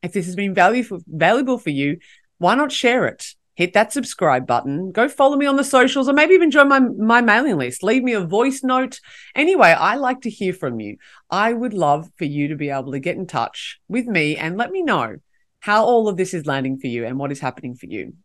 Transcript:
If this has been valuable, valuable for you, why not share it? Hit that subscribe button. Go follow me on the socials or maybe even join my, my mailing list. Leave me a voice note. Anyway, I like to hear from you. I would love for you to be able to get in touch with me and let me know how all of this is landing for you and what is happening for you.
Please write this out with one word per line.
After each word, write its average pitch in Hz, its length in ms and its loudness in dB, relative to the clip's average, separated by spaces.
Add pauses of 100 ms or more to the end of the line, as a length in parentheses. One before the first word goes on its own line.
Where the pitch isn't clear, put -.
If 175 100 -8
this 180 140 -4
has 180 80 -10
been 196 200 -4
valuable, 202 520 2
valuable 233 520 2
for - 120 -6
you, 143 280 -2 (400)
why 180 160 4
not 277 180 0
share 240 340 0
it? - 280 -8 (220)
Hit 175 180 -2
that 220 180 2
subscribe 139 560 -2
button. 139 420 -2
Go 226 180 0
follow 277 280 2
me 277 100 0
on 277 80 2
the 277 80 0
socials 269 460 2
or 285 40 2
maybe 311 220 6
even 339 160 6
join 277 180 6
my, 269 120 4
my 233 400 2
mailing 233 360 2
list. 127 280 -6
Leave 240 180 2
me 247 100 -2
a 214 80 -2
voice 233 440 -2
note. 262 360 -2 (360)
Anyway, 302 320 4
I 170 260 4
like 269 280 -4
to 226 80 -6
hear 185 220 -6
from 127 280 -6
you. 104 160 -12 (340)
I 208 220 0
would 233 200 -4
love 160 440 0
for 180 80 -8
you 143 240 -2
to 151 80 -6
be 143 140 -6
able 135 200 -6
to 139 80 -6
get 160 180 -4
in 190 120 -10
touch - 580 -8
with 233 200 -4
me 156 300 0
and 165 200 -6
let 240 160 -4
me 381 100 -4
know 147 360 -2 (420)
how 208 240 2
all 226 240 2
of 196 80 -4
this 185 180 -4
is 156 120 -6
landing 135 340 -4
for 143 80 -8
you 117 180 -6
and 127 100 -6
what 139 140 -6
is 139 80 -10
happening 127 380 -10
for - 100 -20
you. - 280 -12 (100)